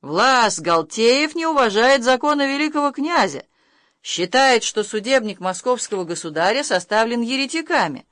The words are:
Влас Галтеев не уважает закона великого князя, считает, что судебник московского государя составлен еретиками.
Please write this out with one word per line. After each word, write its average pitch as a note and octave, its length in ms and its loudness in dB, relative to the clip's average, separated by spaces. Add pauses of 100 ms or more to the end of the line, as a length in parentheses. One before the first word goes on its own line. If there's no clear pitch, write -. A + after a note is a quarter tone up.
Влас A3 580 2
Галтеев A3 760 2
не E4 100 -4
уважает B3+ 580 2
закона C#4 440 2
великого C#4+ 440 0
князя, C4+ 540 -2 (560)
считает, A#3+ 640 2
что - 200 -4
судебник G#3+ 560 -2
московского F#3+ 680 -4
государя E3+ 580 -2
составлен A3+ 580 -2
еретиками. C4 920 -2